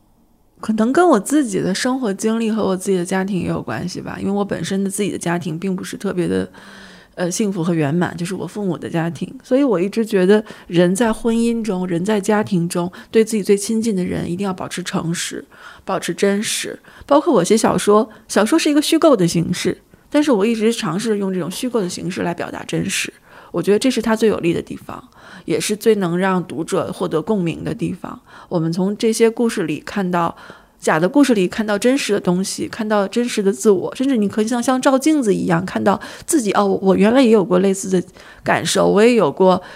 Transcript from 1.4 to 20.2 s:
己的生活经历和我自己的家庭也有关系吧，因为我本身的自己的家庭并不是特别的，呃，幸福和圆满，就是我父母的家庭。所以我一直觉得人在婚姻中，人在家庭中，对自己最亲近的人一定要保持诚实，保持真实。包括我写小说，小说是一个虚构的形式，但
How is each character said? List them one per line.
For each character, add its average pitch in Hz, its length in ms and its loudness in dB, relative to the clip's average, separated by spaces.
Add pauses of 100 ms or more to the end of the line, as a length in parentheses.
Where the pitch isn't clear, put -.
己 185 140 -4
的 160 120 -2
生 254 280 -2
活 226 120 -2
经 220 280 -2
历 226 100 -2
和 220 140 -2
我 190 120 0
自 185 140 -4
己 190 60 2
的 175 80 -2
家 190 200 -2
庭 190 160 -4
也 - 60 -4
有 160 160 -4
关 135 260 -6
系 180 120 -10
吧， - 180 -12
因 190 80 -6
为 196 60 -2
我 202 120 0
本 - 200 -6
身 196 180 -4
的 196 80 -4
自 190 100 -6
己 196 120 -2
的 - 40 -8
家 170 220 -4
庭 165 180 -6
并 185 200 -4
不 190 80 -8
是 180 120 -12
特 196 160 -6
别 175 160 -2
的， 127 180 -2 (680)
呃， 175 160 -4
幸 202 220 -2
福 180 120 -4
和 175 100 0
圆 151 200 0
满， 175 220 -2
就 170 80 -6
是 185 100 -6
我 - 120 -8
父 208 180 -8
母 175 120 -2
的 - 120 -10
家 165 200 -2
庭。 180 340 -10
所 - 140 -2
以 285 60 4
我 220 180 2
一 196 80 0
直 226 160 -2
觉 196 220 2
得 214 160 6 (240)
人 180 280 4
在 220 180 2
婚 226 220 -2
姻 233 280 0
中， 185 240 -2
人 175 180 -2
在 208 160 0
家 214 240 0
庭 170 240 0
中， 175 220 -4 (200)
对 220 140 4
自 226 120 -6
己 196 60 -2
最 202 140 4
亲 220 240 -2
近 220 160 -2
的 180 80 0
人 170 260 -4
一 170 60 -4
定 196 100 -4
要 190 60 -4
保 175 160 -8
持 - 140 -10
诚 170 320 -4
实， - 280 -8 (440)
保 190 120 -2
持 175 140 -6
真 202 300 0
实。 - 360 -6 (280)
包 285 120 6
括 311 140 2
我 190 100 4
写 208 140 4
小 196 220 2
说， 214 300 4 (200)
小 202 160 2
说 311 140 2
是 320 120 2
一 294 40 2
个 294 80 4
虚 320 160 2
构 294 180 6
的 180 100 2
形 175 260 0
式， - 260 -4 (320)
但 294 120 2